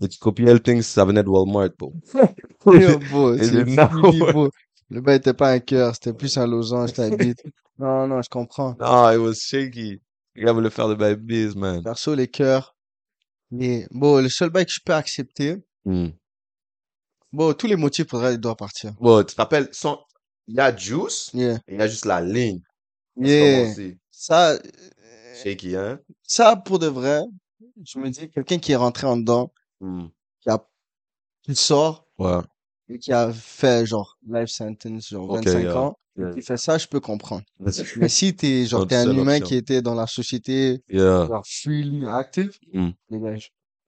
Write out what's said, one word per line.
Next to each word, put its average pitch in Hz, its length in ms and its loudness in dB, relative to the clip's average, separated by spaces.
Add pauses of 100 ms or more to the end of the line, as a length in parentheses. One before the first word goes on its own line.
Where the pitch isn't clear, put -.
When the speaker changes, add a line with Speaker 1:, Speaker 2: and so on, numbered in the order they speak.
Speaker 1:
Et 98 60 -4
tu - 100 -12
copiais 113 340 4
le 117 80 8
thing, 120 220 2
ça 104 220 2
venait 104 180 4
de 98 60 0
Walmart, 95 500 2
bro. 71 160 -16 (180)
Speaker 2:
<laughs> - 540 0
Yo, 180 320 10
bro, 139 360 2
Speaker 1:
Et 110 100 0
Speaker 2:
c'est 117 80 2
Speaker 1:
le 117 120 4
now, 139 240 4 (220)
Speaker 2:
fini, 160 120 4
Speaker 1:
ouais. 170 100 2
Speaker 2:
bro. 147 180 2 (400)
Le 113 100 -10
bail 139 180 4
était 131 160 2
pas 139 180 2
un 127 80 2
cœur, 123 340 0
c'était - 180 -8
plus 127 240 -6
un 127 100 0
losange, 120 460 -2
t'habites. 120 500 -2
Speaker 1:
<laughs> 147 120 -20 (220)
Speaker 2:
Non, 131 300 -2
non, 135 160 -4
je - 60 -10
comprends. 123 500 -8
Speaker 1:
Non, 120 320 6
it 113 80 4
was 113 160 0
shaky. 120 680 -8 (360)
Les 101 80 -10
gars 117 80 4
voulaient 113 180 2
faire 113 160 -4
le 107 80 0
bail 107 220 0
biz, 110 400 -4
man. 95 260 -4
Speaker 2:
Perso, 113 320 -6
les 131 140 -2
cœurs, 135 480 -2 (760)
les, 123 400 -4
bon, 139 320 4
le 127 60 0
seul 170 220 -2
bail 180 140 0
que - 60 -12
je - 140 -8
peux 175 100 0
accepter, 147 600 -6 (280)
Speaker 1:
Hmm. 90 260 -4 (1200)
Speaker 2:
bon, 156 200 0
tous 151 140 -6
les 214 80 2
motifs, 156 340 -2
faudrait 123 220 -2
les 120 80 -4
doigts 113 180 -6
partir. - 440 -14
Speaker 1:
Bon, 113 240 6
tu - 100 -14
te - 80 -6
rappelles, 139 300 0
son, 147 260 -8 (480)
il 110 80 -16
y 127 60 -2
a 131 140 2
Juice, 104 600 -8
Speaker 2:
Yeah. 123 220 -2 (100)
Speaker 1:
et 92 80 -16
il 101 60 -12
y - 20 2
a 107 60 0
juste 113 160 -10
la 92 160 -2
ligne. 98 400 -4 (560)
Parce 131 120 -2
Speaker 2:
Yeah. 143 380 4
Speaker 1:
qu'on 107 80 -6
sait. 92 240 -14 (140)
Speaker 2:
Ça, 165 400 2
euh, - 880 -14
Speaker 1:
Shaky, 92 320 -8
hein? 101 240 -6 (240)
Speaker 2:
ça, 233 320 4
pour 190 240 -4
de 165 80 -2
vrai, 143 360 -2 (640)
je - 140 -16
me 135 100 -8
dis, 151 220 -12
quelqu'un 151 300 -4
qui - 100 -6
est 139 60 2
rentré 123 320 -2
en 123 80 0
dedans, 120 360 0 (280)
Speaker 1:
Hmm. 92 260 -10 (340)
Speaker 2:
qui - 80 -8
a, 110 160 -2 (800)
qui 139 140 -6
sort, 156 500 0 (120)
Speaker 1:
Ouais. 92 200 0 (500)
Speaker 2:
Et 120 100 -16
qui 131 140 -6
a 117 200 0
fait, 117 540 0
genre, 107 300 -6 (120)
life 117 220 -4
sentence, 110 580 -12
genre, 95 220 -12
Speaker 1:
Ok, 98 140 -4
Speaker 2:
vingt-cinq 90 180 2
Speaker 1:
yeah. 87 160 -4
Speaker 2:
ans, 143 200 -4 (180)
Speaker 1:
Yeah. 92 160 -8
Speaker 2:
qui 87 100 -10
fait 127 140 -6
ça, 160 220 -2
je - 80 -6
peux 143 140 -4
comprendre. 107 420 -10 (160)
Speaker 1:
Vas-y. 95 240 -4 (160)
Speaker 2:
Mais 156 100 2
si 190 280 0
t'es, 131 300 0
genre, 113 140 -2
Speaker 1:
Notre 95 100 -2
Speaker 2:
t'es 127 60 2
un 120 80 2
Speaker 1:
seule 131 140 2
Speaker 2:
humain 135 200 2
Speaker 1:
option. 113 100 -4
Speaker 2:
qui 135 80 -2
était 127 260 -2
dans 117 120 -4
la 113 120 -4
société, 131 840 -4
Speaker 1:
Yeah. 92 380 4
Speaker 2:
genre, 104 200 -6
freely 147 600 -6
active, 135 500 -6 (160)
Speaker 1:
Mm. 90 180 -2 (200)
Speaker 2:
les 110 100 -10
gars, 110 160 -8
je, 104 120 -16 (400)